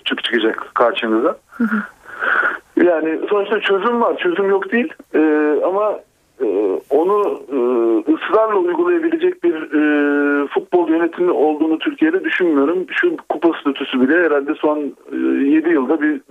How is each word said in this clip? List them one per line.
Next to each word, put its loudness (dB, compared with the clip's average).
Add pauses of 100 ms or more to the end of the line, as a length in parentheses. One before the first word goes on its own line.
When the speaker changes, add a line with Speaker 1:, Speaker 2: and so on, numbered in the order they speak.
Speaker 1:
çık-, -4
çıkacak -2
karşınıza. 0 (120)
Speaker 2:
Hı -6
hı. -2 (1080)
Speaker 1:
Yani 0 (100)
sonuçta 0
çözüm 0
var, 0
çözüm 0
yok 0
değil. -2 (220)
Ee, 4 (460)
ama, -2 (420)
e, 0 (440)
onu, 0
e, -4 (560)
ısrarla 0
uygulayabilecek 0
bir, 2
e, 0
futbol 0
yönetimi 0
olduğunu 2
Türkiye'de 0
düşünmüyorum. 0
Şu 0 (120)
kupa 0 (120)
statüsü -2
bile 4
herhalde 0
son, 0 (320)
e, -8 (340)
yedi 2
yılda 0
bir -2